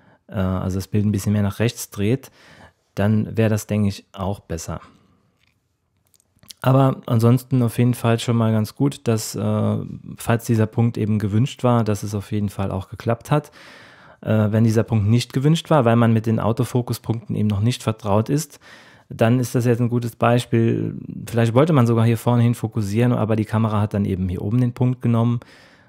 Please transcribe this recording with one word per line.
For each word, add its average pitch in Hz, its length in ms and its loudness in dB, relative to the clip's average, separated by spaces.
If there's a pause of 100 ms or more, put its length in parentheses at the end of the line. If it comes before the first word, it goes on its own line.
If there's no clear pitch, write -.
(280)
äh, - 60 -16
also 92 420 -2
das 95 100 -6
Bild 104 180 -2
ein 104 60 0
bisschen 101 220 -2
mehr 104 100 2
nach 98 160 -4
rechts - 320 -4
dreht, 107 400 -4 (640)
dann 104 420 0
wäre 110 140 2
das, 107 160 -2
denke 104 220 0
ich, - 240 -6
auch 98 260 -6
besser. 85 420 -10 (1800)
Aber 135 460 4
ansonsten 123 580 2
auf 113 140 -2
jeden 120 160 2
Fall 117 260 0
schon 117 160 -2
mal 110 160 2
ganz 107 240 -2
gut, 139 320 -2
dass, 110 260 -4
äh, 107 420 -2 (400)
falls - 280 -2
dieser 110 220 2
Punkt 117 300 -2
eben 107 220 -2
gewünscht 110 460 0
war, 120 180 6
dass 107 220 -2
es 104 100 -6
auf 98 160 -6
jeden 104 200 -2
Fall 98 200 -6
auch 95 180 -6
geklappt - 440 -6
hat. 147 180 0 (720)
Äh, 107 320 2
wenn 110 100 2
dieser 113 220 4
Punkt 104 240 0
nicht 120 240 0
gewünscht 147 380 0
war, 151 140 4
weil 117 120 4
man 117 160 4
mit 110 140 0
den 113 120 0
Autofokuspunkten 117 960 -4
eben 107 140 0
noch 101 120 -2
nicht 120 220 -2
vertraut 110 460 0
ist, 147 320 -4 (540)
dann 120 260 2
ist 120 140 -4
das 123 120 0
jetzt 120 140 2
ein 120 100 0
gutes 120 260 -4
Beispiel. 117 800 0 (300)
Vielleicht 113 260 0
wollte 156 220 4
man 123 120 4
sogar 113 200 2
hier 117 100 2
vorne 120 260 0
hin 120 120 2
fokussieren, 110 580 -2
aber 110 240 0
die 110 80 0
Kamera 110 380 0
hat 104 100 -2
dann 101 140 0
eben 95 200 -2
hier 92 140 -6
oben 104 180 -2
den 123 140 0
Punkt 127 300 -2
genommen. 120 380 0 (480)